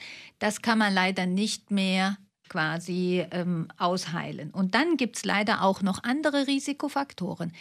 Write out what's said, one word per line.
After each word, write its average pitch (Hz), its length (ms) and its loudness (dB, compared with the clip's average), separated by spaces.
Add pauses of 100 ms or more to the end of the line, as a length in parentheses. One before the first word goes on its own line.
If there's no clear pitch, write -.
(400)
das 214 220 -2
kann 226 180 2
man 208 140 4
leider 190 320 2
nicht 196 460 -2
mehr 190 460 2 (320)
quasi, 175 840 0
ähm, 175 460 -2
ausheilen. 170 720 -4
Und 185 260 0
dann 311 220 4
gibt's - 260 -2
leider 202 380 2
auch 190 200 4
noch 190 220 -2
andere 285 440 0
Risikofaktoren. 277 1120 -4